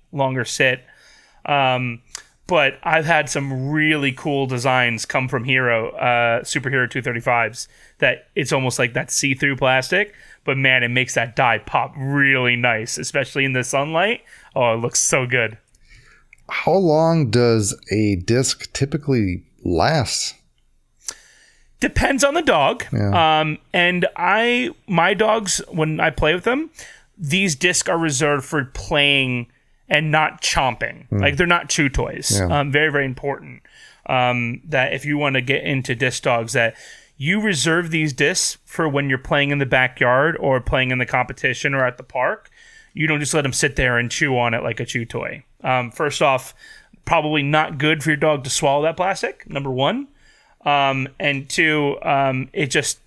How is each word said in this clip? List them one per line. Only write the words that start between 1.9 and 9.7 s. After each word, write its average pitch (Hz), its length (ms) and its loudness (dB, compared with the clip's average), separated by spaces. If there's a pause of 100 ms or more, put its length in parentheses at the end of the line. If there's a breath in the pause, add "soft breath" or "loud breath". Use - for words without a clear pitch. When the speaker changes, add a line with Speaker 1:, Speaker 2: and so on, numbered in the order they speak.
Speaker 1:
but 147 380 2
I've 160 220 2
had 151 240 2
some 139 400 -4
really 151 420 2
cool 139 340 -2
designs 123 600 0
come 131 220 -2
from 127 180 -4
Hero, 123 460 0
uh, 120 520 0
Superhero 127 460 -2
two 131 120 -6
thirty-fives, 117 640 -2 (320 soft breath)
that - 360 0
it's 160 180 -2
almost 131 240 -2
like 123 160 0
that 131 160 -4
see-through 139 460 -2
plastic, 131 580 0 (300 loud breath)